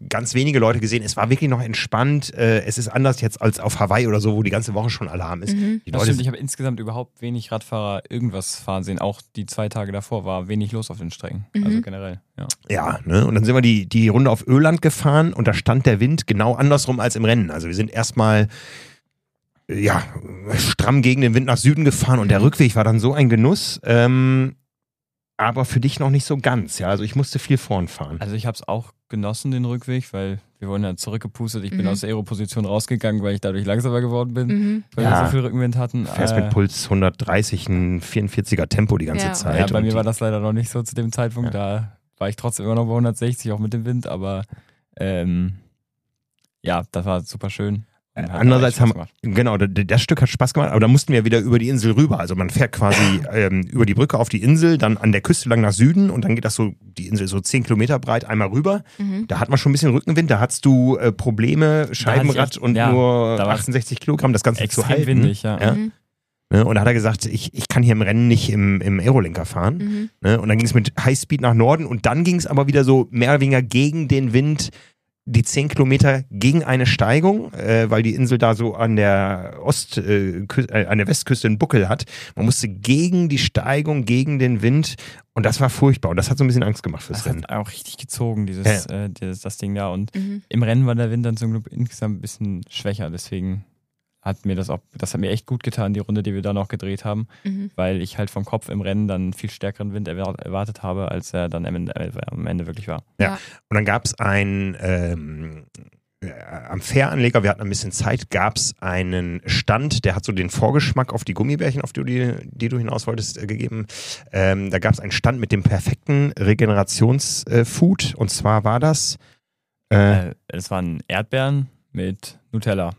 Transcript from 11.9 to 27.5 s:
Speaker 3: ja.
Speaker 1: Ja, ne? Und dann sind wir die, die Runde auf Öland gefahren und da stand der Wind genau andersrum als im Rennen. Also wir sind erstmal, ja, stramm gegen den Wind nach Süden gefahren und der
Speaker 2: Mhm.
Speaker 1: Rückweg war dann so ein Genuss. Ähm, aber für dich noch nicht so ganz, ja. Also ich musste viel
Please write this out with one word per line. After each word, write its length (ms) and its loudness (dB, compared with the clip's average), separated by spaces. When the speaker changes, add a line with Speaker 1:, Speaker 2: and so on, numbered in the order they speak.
Speaker 3:
ja. 80 -10
Speaker 1:
Ja, 340 -2
ne? 220 4
Und 80 0
dann 100 4
sind 100 4
wir 60 6
die, 260 4
die 220 4
Runde 220 4
auf 160 -2
Öland 340 4
gefahren 540 2
und 120 0
da 60 4
stand 320 2
der 160 6
Wind 260 2
genau 280 2
andersrum 460 2
als 160 0
im 100 2
Rennen. 240 4
Also 180 -8
wir 60 -4
sind 180 -2
erstmal, 560 2
ja, 320 0
stramm 460 2
gegen 180 4
den 140 4
Wind 120 4
nach 120 2
Süden 260 4
gefahren 340 4
und 120 2
der 80 6
Speaker 2:
Mhm. 80 6
Speaker 1:
Rückweg 300 4
war 80 4
dann 140 4
so 140 2
ein 160 4
Genuss. 560 2
Ähm, 680 4
aber 240 0
für 140 0
dich 220 0
noch 100 2
nicht 140 2
so 120 -2
ganz, 440 -2
ja. 80 -2
Also 160 0
ich 100 -8
musste 240 -2
viel 200 0